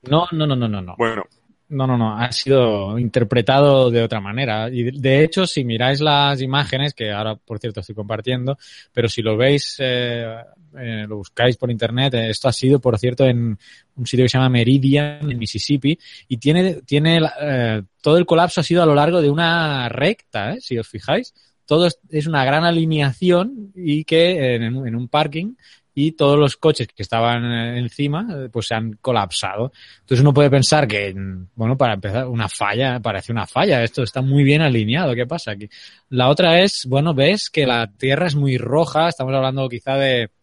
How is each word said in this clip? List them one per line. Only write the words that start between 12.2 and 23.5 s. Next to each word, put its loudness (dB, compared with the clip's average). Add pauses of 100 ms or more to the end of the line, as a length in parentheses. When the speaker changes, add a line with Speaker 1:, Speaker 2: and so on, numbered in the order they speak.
Speaker 1:
esto -2
ha 2
sido, 2
por 2
cierto, 0
en 0 (400)
un -6
sitio 2
que 2
se 0
llama 4
Meridian, 2
en -4
Mississippi, -2 (300)
y -4
tiene, 2
tiene 2
la, 0
eh, 0 (200)
todo 4
el 2
colapso 2
ha -2
sido 2
a 4
lo 6
largo 2
de 4
una 0
recta, -4
¿eh? -8
Si -8
os -4
fijáis. -4 (320)
Todo 4
es, -2 (120)
es -2
una 0
gran 2
alineación 0